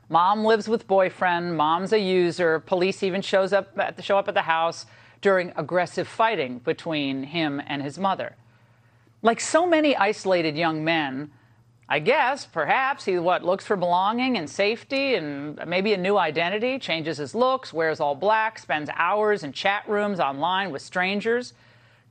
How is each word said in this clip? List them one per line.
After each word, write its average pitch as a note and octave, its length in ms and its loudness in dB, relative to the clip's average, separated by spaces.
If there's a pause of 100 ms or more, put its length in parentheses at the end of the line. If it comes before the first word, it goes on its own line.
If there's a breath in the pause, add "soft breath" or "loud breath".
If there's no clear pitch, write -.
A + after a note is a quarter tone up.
Mom F#3+ 380 4
lives A3 240 2
with A3 180 -2
boyfriend. F3 720 2
Mom's E3 340 0
a A3 80 4
user. F3 640 2
Police F#3+ 420 0
even F#3+ 180 -2
shows F#3+ 300 2
up G3 260 0
at - 200 -4
the, F#3 40 -14
show G3 160 2
up G3+ 120 0
at G3+ 60 -6
the F#3+ 80 2
house E3 420 0 (340 loud breath)
during F#3 380 2
aggressive E3+ 500 -2
fighting D#3 520 0
between C#3+ 640 -4
him C#3+ 440 -2
and C#3+ 140 -6
his C#3+ 180 -8
mother. E3+ 380 -2 (840 soft breath)
Like A3+ 200 2
so E4 260 2
many D4+ 300 4
isolated F#3+ 580 2
young D#3+ 260 0
men, D3+ 480 -2 (600 soft breath)
I C#3+ 100 0
guess, B3+ 460 0
perhaps, A#3+ 580 0
he, F3+ 160 0
what, E3+ 240 0
looks F#3 220 -2
for A3 100 0
belonging G3+ 640 0
and D3+ 120 -6
safety A#3+ 640 0
and D3 520 -6
maybe F#3+ 240 0
a G3 60 2
new F#3+ 200 0
identity, F#3 600 -2
changes D#3+ 380 -4
his C#3+ 180 -8
looks, B3+ 380 0
wears D#3 260 0
all D3 160 0
black, A3 420 0
spends D3+ 380 -4
hours G#3 480 0
in D3 80 -8
chat G3 380 -2
rooms G3+ 320 0
online E3 500 0
with C3+ 100 -8
strangers, G#3 720 -2 (580 soft breath)